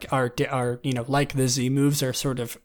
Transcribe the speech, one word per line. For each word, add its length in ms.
are, 220
are, 320
you 120
know, 140
like 260
the 140
Z 220
moves, 320
are 100
sort 280
of 260